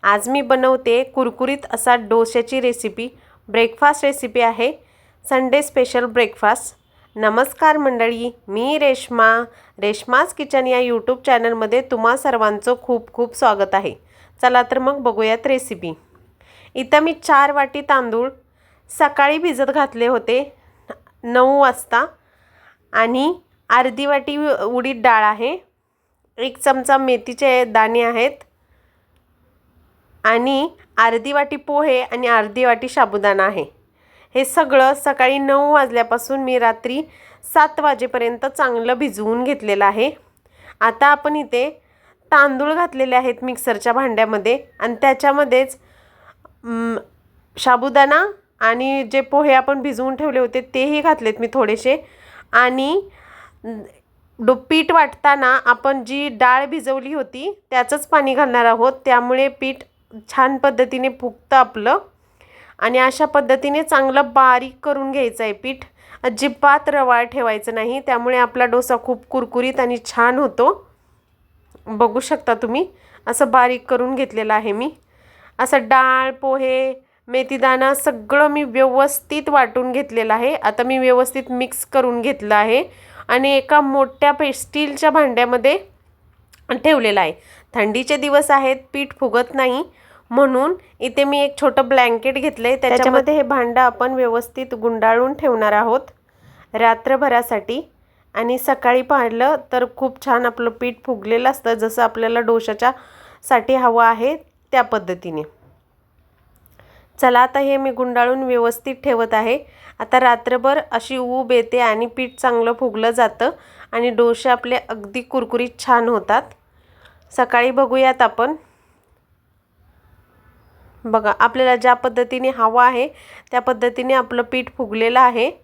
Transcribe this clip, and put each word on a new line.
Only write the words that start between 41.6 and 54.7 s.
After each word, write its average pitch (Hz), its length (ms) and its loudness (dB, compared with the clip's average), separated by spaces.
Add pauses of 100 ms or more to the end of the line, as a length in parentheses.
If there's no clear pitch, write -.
तांदूळ 285 420 2
घातलेले 262 420 -2
आहेत 254 280 -2
मिक्सरच्या 240 500 -2
भांड्यामध्ये 226 640 0 (200)
आणि 233 220 -4
त्याच्यामध्येच, 269 760 2 (840)
म, 226 320 -6 (600)
साबुदाणा 277 680 2 (360)
आणि 262 420 -2
जे 269 180 -2
पोहे 277 320 2
आपण 262 280 2
भिजवून 262 340 -6
ठेवले 285 240 -2
होते 254 340 -4
तेही 285 280 0
घातलेत 240 380 0
मी 233 140 -4
थोडेसे. 254 500 0 (500)
आणि 262 480 2 (1400)
डो-, 240 200 4
पीठ 320 320 0